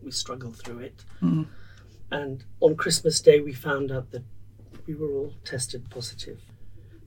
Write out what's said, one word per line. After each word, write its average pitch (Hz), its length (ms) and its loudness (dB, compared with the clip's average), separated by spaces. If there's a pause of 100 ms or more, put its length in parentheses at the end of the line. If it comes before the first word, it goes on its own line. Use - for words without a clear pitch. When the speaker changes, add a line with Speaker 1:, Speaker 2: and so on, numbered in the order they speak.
Speaker 1:
We 277 80 -10
struggled 127 460 -6
through 120 220 -10
it. - 240 -14 (180)
Speaker 2:
Mm. 165 260 4 (640)
Speaker 1:
And 139 320 -4 (160)
on 156 160 8
Christmas 165 460 2
Day, 147 180 12
we 143 140 -4
found 139 380 -2
out 131 200 -4
that 127 120 -6 (640)
we 160 80 -4
were 151 240 -2
all 151 160 -4 (100)
tested - 460 -6
positive. - 520 -10 (640)